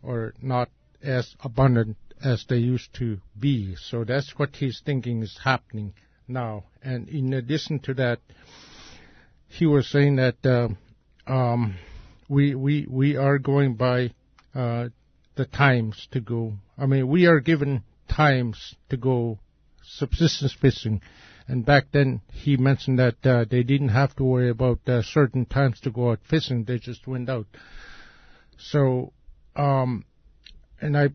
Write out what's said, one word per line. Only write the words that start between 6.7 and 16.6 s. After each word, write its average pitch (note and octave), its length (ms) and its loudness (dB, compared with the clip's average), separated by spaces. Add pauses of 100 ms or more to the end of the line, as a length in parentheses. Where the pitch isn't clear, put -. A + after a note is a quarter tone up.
And B2+ 260 -8
in C3 240 -4
addition C3+ 480 -4
to C3+ 140 -6
that, B2 260 -2 (1300)
he - 180 -2
was C#3+ 220 2
saying C#3+ 280 2
that, C3 280 2
uh, A#2+ 240 2 (600)
um, A#2+ 460 0 (520)
we, C#3+ 260 2
we, C#3 340 -2
we C3+ 280 0
are C#3 220 2
going C#3 360 2
by, B2 380 0 (420)
uh, A#2+ 340 -4 (480)
the C3 100 -2
times B2 640 0
to C3 100 -4
go. A2+ 340 -6 (220)